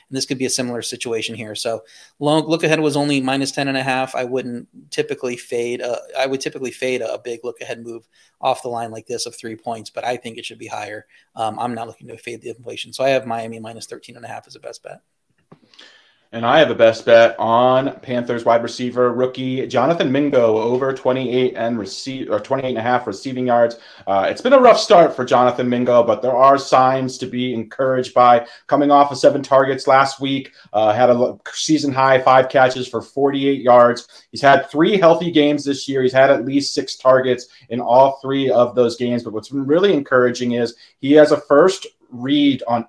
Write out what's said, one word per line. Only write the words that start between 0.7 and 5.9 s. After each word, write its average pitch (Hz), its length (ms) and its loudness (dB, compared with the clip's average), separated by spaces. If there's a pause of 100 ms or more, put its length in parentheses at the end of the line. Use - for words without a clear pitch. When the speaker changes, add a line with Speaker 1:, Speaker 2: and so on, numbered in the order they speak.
Speaker 1:
situation 113 520 -8
here. 110 200 -12
So 113 300 -8 (340)
long, 151 280 0
look 165 180 -2
ahead 156 160 0
was 147 160 -2
only 143 240 -2
minus 135 320 -4
ten 139 160 -4
and 135 80 -4
a 131 60 -4
half. 131 320 -4
I 127 100 -4
wouldn't 123 440 -8 (220)
typically 135 460 -6
fade 120 440 -8
a, 123 180 -8 (200)